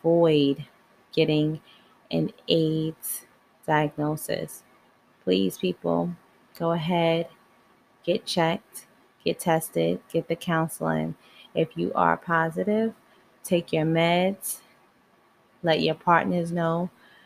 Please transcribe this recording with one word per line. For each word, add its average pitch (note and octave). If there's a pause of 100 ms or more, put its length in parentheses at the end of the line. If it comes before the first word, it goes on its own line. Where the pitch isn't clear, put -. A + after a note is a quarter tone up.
avoid D3+ (460)
getting D#3 (520)
an E3 (160)
aids D#3+ (400)
diagnosis. D3+ (600)
Please, F#3
people, F3 (460)
go E3+
ahead, E3 (760)
get -
checked, - (360)
get E3+
tested, E3+ (100)
get E3
the E3
counseling. D#3+ (400)
If D#3+
you F3
are E3
positive, F#3 (500)
take E3+
your D#3
meds, E3+ (1040)
let D#3+
your D#3+
partners F3
know. E3+ (360)